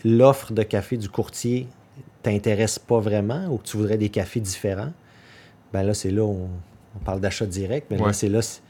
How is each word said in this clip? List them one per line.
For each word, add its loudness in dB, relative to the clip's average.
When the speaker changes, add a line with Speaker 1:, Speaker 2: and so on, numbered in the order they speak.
Speaker 1:
l'offre 6
de 2
café -2
du -8
courtier -4
t'intéresse 0
pas 0
vraiment 0
ou -2
que -10
tu -6
voudrais 0
des 2
cafés -2
différents, -4
ben 0
là, 0
c'est -4
là 2
où 0
on, -6
on -12
parle -2
d'achat -2
direct, -4
mais 0
là, 2
Speaker 2:
Ouais. 4
Speaker 1:
c'est 0
là, 4
si, -8